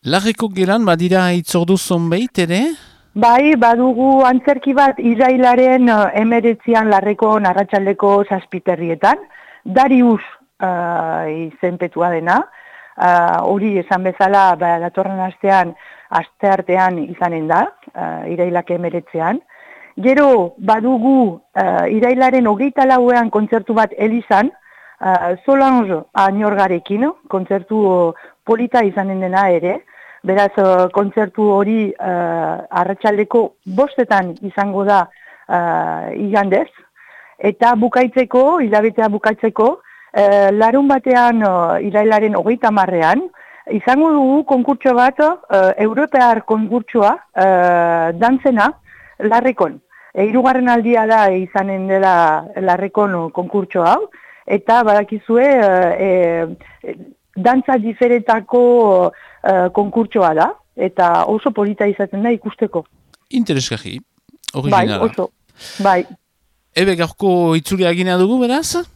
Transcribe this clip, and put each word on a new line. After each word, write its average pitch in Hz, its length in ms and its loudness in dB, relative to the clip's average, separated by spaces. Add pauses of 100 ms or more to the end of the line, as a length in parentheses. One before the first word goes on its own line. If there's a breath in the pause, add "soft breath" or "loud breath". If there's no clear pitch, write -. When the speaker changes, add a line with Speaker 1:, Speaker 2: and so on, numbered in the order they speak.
Speaker 1:
Larreko 202 440 -2
gelan 190 360 0
badira 180 480 0
hitzordu 175 440 0
zonbait 175 600 -2
ere? 180 240 -2 (520 soft breath)
Speaker 2:
Bai, 247 420 4
badugu 247 680 2
antzerki 269 480 2
bat 269 260 2
irailaren, 254 920 2
eh, 208 260 2
hemeretzian 226 760 0
Larrekon 208 580 2
arratsaldeko 196 840 0
zazpiterrietan, 180 880 -2 (460 loud breath)
Darius, 247 580 2 (380)
eh, 165 920 -6
izenpetua 175 580 -4
dena. 175 340 -2 (560 loud breath)
Eh, 175 420 2
hori 202 360 -2
esan 185 240 -4
bezala, 190 540 2
ba, 170 220 -2
datorren 190 420 -6
astean, 185 540 -2 (360 loud breath)
asteartean 185 880 -2
izanen 165 500 -6
da, 202 240 0 (220)
eh, 160 380 -10
irailak 175 380 -4
hemeretzean. 175 680 -6 (560 loud breath)
Gero 254 640 2
badugu, 220 840 0 (140)
eh, 180 400 0
irailaren 254 520 2
hogeita 262 400 0
lauean 247 440 2
kontzertu 220 440 -2
bat 220 220 0
Elizan, 220 540 0 (500 soft breath)
eh, 185 360 -2 (100)
Solange 262 680 0
Añorgarekin, 202 1000 -2 (160)
kontzertu 185 840 -2 (300 loud breath)
polita 233 400 0
izanen 190 360 -4
dena 185 300 0
ere. 180 340 -2 (400 loud breath)
Beraz, 196 320 0
eh, 185 360 2
kontzertu 202 500 -2
hori, 208 480 0
eh, 170 680 -6 (140)
arratsaldeko 202 840 -2 (100)
bostetan 196 800 -2
izango 196 420 -4
da, 196 240 2 (400 loud breath)
eh, 165 680 -4
igandez. 202 500 -2 (720 loud breath)
Eta 233 380 0
bukaitzeko, 254 840 0
hilabetea 220 500 0
bukatzeko, 220 720 -2 (300 loud breath)
eh, 202 380 4
larun 226 380 2
batean, 240 540 2
eh, 175 440 0
irailaren 214 480 0
hogeita 226 340 0
hamarrean, 190 640 0 (400 loud breath)
izango 269 400 0
dugu 285 340 2
konkurtso 254 500 0
bat, 254 260 2
eh, 202 540 0 (100)
europear 240 600 0
konkurtsoa, 220 680 0 (240)
eh, 175 840 2
dantzena, 247 540 0 (480 loud breath)
Larrekon. 220 600 0 (340 soft breath)
E, - 100 0
hirugarren 254 440 0
aldia 233 380 2
da 214 240 2
izanen 190 560 -4
dela 175 580 2 (120)
Larrekon 185 760 -2
konkurtso 185 540 -4
hau, 285 240 0 (380 loud breath)
eta 226 360 0
badakizue, 214 640 0
eh, 180 1120 2 (260 soft breath)
eh, - 140 -12 (400)
dantza 254 420 0
diferetako, 226 1300 0 (320 loud breath)
eh, 180 280 0
konkurtsoa 202 640 -2
da, 190 180 0 (220)
eta 175 520 0
oso 220 240 -2
polita 208 360 -4
izaten 202 360 -4
da 233 80 0
ikusteko. 214 540 -6 (460)
Speaker 1:
Interesgarri, 131 720 -4 (540)
Speaker 2:
Bai, 135 80 -6
Speaker 1:
originala. 135 420 0
Speaker 2:
oso, 202 260 -6 (480 loud breath)
bai. 185 280 0 (680)
Speaker 1:
Ebe, 185 220 0
gaurko 170 580 0
itzulia 175 360 -2
egina 180 260 -2
dugu, 208 240 0
beraz? 269 360 -4 (180)